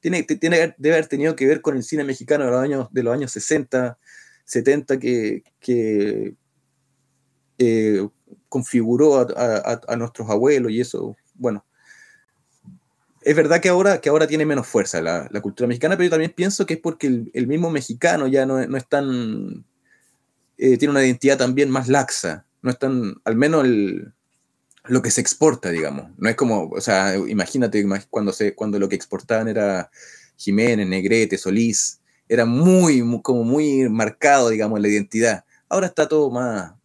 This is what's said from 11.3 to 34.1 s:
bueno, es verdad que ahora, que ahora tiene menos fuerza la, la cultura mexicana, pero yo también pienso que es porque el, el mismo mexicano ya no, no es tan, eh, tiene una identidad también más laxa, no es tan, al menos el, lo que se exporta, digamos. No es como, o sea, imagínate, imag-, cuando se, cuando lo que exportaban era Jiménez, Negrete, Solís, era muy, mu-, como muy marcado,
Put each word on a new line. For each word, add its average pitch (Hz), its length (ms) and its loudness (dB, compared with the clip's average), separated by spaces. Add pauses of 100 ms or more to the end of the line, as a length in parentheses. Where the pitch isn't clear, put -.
bueno, 113 300 -6 (1600)
es 151 120 4
verdad 160 240 4
que 190 80 0
ahora, 185 320 4
que - 80 -2
ahora 156 180 4
tiene 151 180 0
menos 143 220 -2
fuerza 92 340 -2
la, 82 300 -4
la 104 100 -6
cultura 107 280 -4
mexicana, 147 280 0
pero 180 80 0
yo 175 60 2
también 165 220 0
pienso 180 340 -2
que 165 80 -4
es 160 60 -10
porque 165 260 -6
el, 120 280 -2
el 123 120 -2
mismo 165 240 -2
mexicano 143 560 -2
ya 135 200 2
no, 131 200 -2
no 135 100 -6
es 127 120 -8
tan, 117 760 -4 (960)
eh, 131 180 4
tiene 143 140 2
una 139 140 2
identidad 131 340 2
también 131 320 0
más 131 180 -2
laxa, 98 580 -2 (160)
no 123 80 -2
es 127 80 -6
tan, 127 360 -2 (100)
al 113 120 0
menos 147 280 2
el, 101 480 0 (720)
lo 127 180 0
que 110 80 -4
se - 100 0
exporta, 123 500 0
digamos. 73 480 -6
No 107 100 0
es 113 80 0
como, 107 340 0
o - 100 -8
sea, 95 360 0
imagínate, 104 680 0
imag-, 98 260 -2
cuando 101 220 -2
se, 101 220 -2
cuando 104 240 -4
lo 98 100 0
que 98 80 -2
exportaban 110 520 -4
era 101 420 -2 (460)
Jiménez, 107 520 0
Negrete, 98 500 0
Solís, 107 640 -2 (280)
era 117 160 2
muy, 156 580 4
mu-, 117 200 -2
como 120 220 0
muy 135 440 2
marcado, 117 600 2